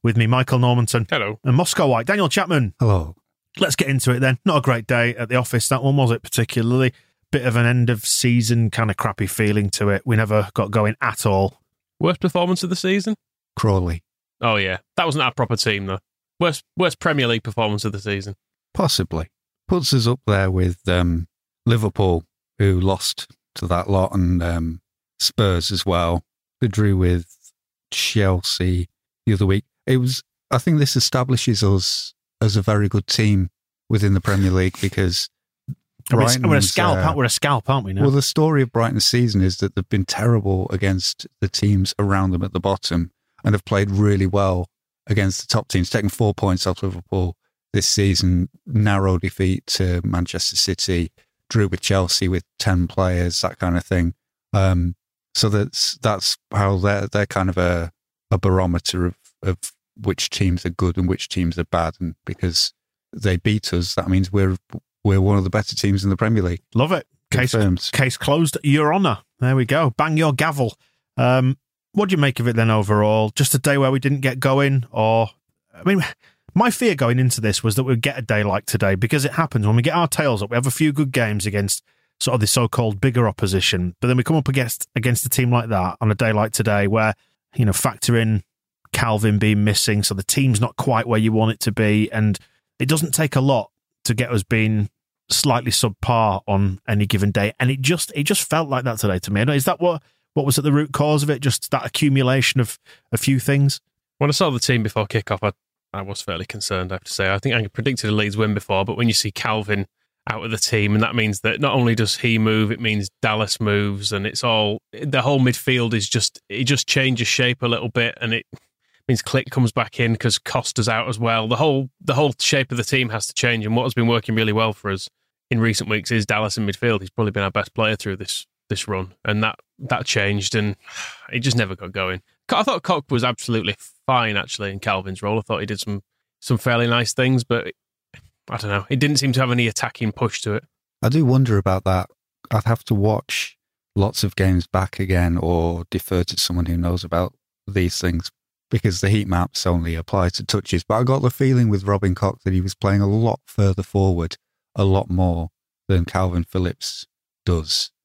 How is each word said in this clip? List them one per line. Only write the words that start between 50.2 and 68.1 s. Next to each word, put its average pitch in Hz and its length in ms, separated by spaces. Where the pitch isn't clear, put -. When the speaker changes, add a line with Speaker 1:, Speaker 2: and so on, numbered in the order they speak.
Speaker 3:
City, 90 560
drew 104 180
with 90 140
Chelsea 95 460
with 90 160
ten 90 280
players, 90 540
that 92 160
kind 90 180
of 85 80
thing. 87 300
Um, 92 420
so - 160
that's, - 540
that's 104 340
how 98 260
they're, 101 300
they're 101 180
kind 95 240
of 87 80
a, 87 340
a 95 80
barometer 90 720
of, 87 80
of 92 160
which 104 280
teams 90 360
are 87 40
good 87 260
and 90 140
which - 180
teams 85 320
are 85 60
bad. 82 340
And 85 160
because - 480
they 98 240
beat 107 380
us, 87 220
that - 120
means 95 240
we're, 95 240
we're 98 160
one 101 180
of 95 60
the 92 60
better 107 260
teams 101 300
in 98 40
the 98 60
Premier 110 260
League. 87 200
Speaker 1:
Love 147 200
it. 160 120
Case, 123 200
Speaker 3:
Confirms. 98 400
Speaker 1:
case 131 240